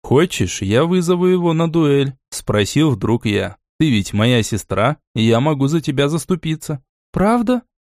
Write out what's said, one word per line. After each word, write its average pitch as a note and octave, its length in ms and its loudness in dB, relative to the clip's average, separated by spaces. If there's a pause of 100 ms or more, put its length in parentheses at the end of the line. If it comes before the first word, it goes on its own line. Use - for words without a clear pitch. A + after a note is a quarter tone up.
«Хочешь, B2 600 0
я G#2+ 220 2
вызову F3+ 420 0
его F3 260 2
на E3 180 0
дуэль?» C#3 440 0 (160)
спросил C#3 600 0
вдруг A2+ 360 -2
я. G2 300 -2 (220)
«Ты D#3 120 2
ведь G#2 220 0
моя A2+ 300 2
сестра, G#2+ 560 -2 (160)
и A2+ 80 0
я A2+ 180 4
могу C#3 260 0
за D#3+ 140 0
тебя C#3+ 280 -2
заступиться». D#3 760 -4 (300)
«Правда?» A#3 500 0 (320)